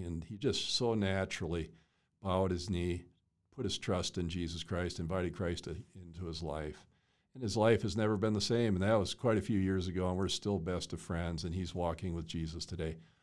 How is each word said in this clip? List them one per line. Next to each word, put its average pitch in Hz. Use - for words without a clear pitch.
and 82
he 104
just -
so 117
naturally 95
bowed 92
his 87
knee, 87
put 123
his 101
trust 90
in 87
Jesus 85
Christ, 87
invited 87
Christ 87
to, 85
into 87
his 82
life. 76
And 131
his 107
life 110
has 98
never 107
been 107
the 101
same, 117
and 92
that 110
was 90
quite 110
a 98
few 101
years 95
ago, 92
and 92
we're 95
still 101
best 87
of 82
friends, 85
and 85
he's 90
walking 87
with 80
Jesus 82
today. 80